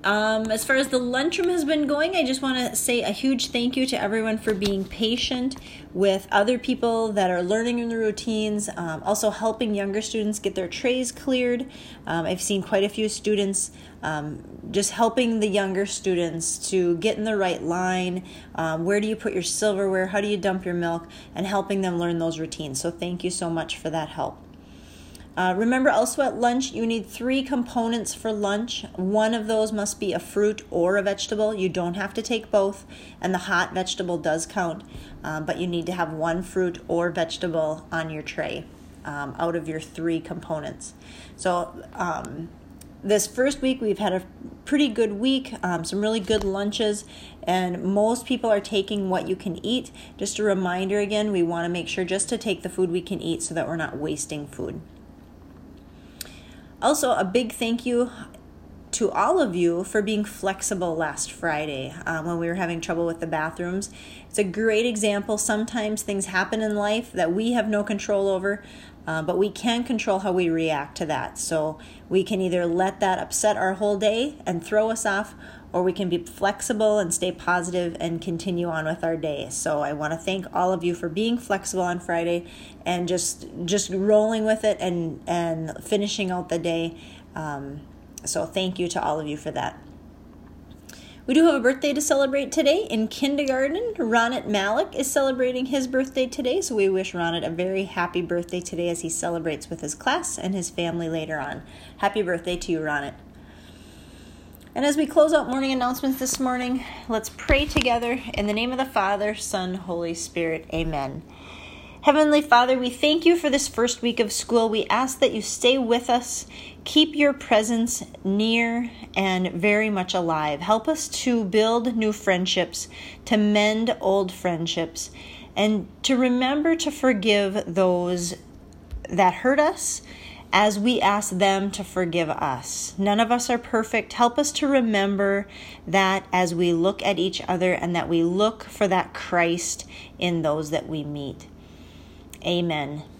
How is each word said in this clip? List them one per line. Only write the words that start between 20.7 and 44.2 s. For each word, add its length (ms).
milk? 320
And 140
helping 340
them 200
learn 180
those 220
routines. 400
So 100
thank 320
you 80
so 180
much 280
for 140
that 180
help. 300
Uh, 220
remember 320
also 320
at 160
lunch, 360
you 140
need 200
three 360
components 680
for 180
lunch. 540
One 360
of 140
those 260
must 260
be 140
a 60
fruit 420
or 280
a 40
vegetable. 520
You 160
don't 240
have 180
to 80
take 300
both, 340
and 140
the 60
hot 340
vegetable 460
does 260
count, 400
um, 220
but 100
you 100
need 200
to 60
have 200
one 300
fruit 440
or 220
vegetable 840
on 200
your 100
tray, 460
um, 320
out 180
of 100
your 140
three 400
components. 720
So, 480
um, 560
this 240
first 360
week, 180
we've 160
had 160
a 100